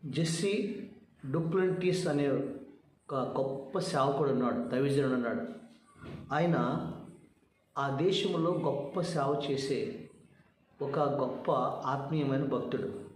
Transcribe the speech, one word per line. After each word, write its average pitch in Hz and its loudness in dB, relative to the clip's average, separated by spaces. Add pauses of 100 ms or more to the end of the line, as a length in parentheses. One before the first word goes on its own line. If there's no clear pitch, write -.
జెస్సీ 165 0 (480)
డుప్లంటిస్ 170 2
అనే 143 2
ఒక - -6
గొప్ప 135 -2
సేవకుడు 139 2
ఉన్నాడు, 120 2
దైవజనుడు 135 4
ఉన్నాడు. 117 0 (920)
ఆయన 147 2 (840)
ఆ 135 0
దేశంలో 170 2
గొప్ప - -2
సేవ 147 0
చేసే 135 -2 (760)
ఒక 139 -2
గొప్ప 135 0 (360)
ఆత్మీయమైన 139 0
భక్తుడు. - -2 (160)